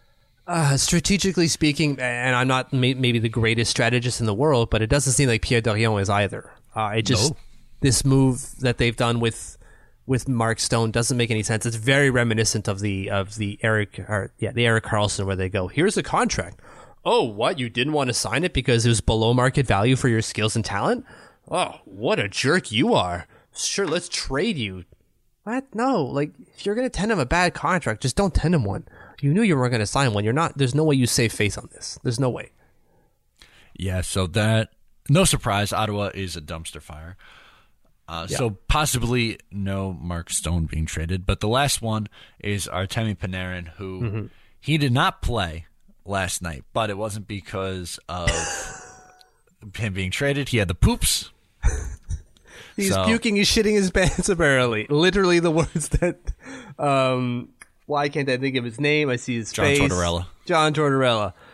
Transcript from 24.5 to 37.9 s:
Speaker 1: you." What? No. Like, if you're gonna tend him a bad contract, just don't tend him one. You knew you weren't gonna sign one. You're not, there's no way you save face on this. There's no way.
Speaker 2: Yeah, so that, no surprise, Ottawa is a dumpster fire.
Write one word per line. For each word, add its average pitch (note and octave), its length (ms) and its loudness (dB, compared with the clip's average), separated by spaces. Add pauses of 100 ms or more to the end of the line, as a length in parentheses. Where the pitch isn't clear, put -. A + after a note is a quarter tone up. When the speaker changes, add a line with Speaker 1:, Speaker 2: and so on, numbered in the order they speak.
Speaker 1:
you." F#2+ 280 -6 (580)
What? B3+ 300 -6
No. A#3 320 0
Like, C#3+ 260 -2 (240)
if - 100 -14
you're G3+ 100 -2
gonna B3 140 -2
tend G#3 220 -2
him G#3+ 80 0
a B2+ 60 0
bad E3+ 300 2
contract, C3+ 480 -2
just B2+ 120 -2
don't G3+ 180 2
tend D#3+ 200 2
him D3 100 2
one. G2+ 220 -4 (360)
You C#3+ 120 2
knew G3+ 80 2
you G3 160 4
weren't B2 140 2
gonna A2 160 2
sign C3+ 260 2
one. G2+ 100 2
You're A2 100 2
not, D#3 240 0
there's C3+ 180 2
no D3+ 80 4
way D3+ 120 4
you B2+ 120 4
save A#2 260 2
face G#2 240 0
on - 160 -12
this. - 300 -14
There's B2 160 -2
no C3 100 0
way. - 220 -8 (1200)
Speaker 2:
Yeah, F#2 280 -4
so F#2+ 260 -2
that, A2 420 0 (400)
no E3+ 160 6
surprise, G#2 480 0
Ottawa G2+ 400 -2
is F#2 240 -8
a D#2+ 40 -10
dumpster D#2+ 400 -12
fire. D#2+ 360 -16 (920)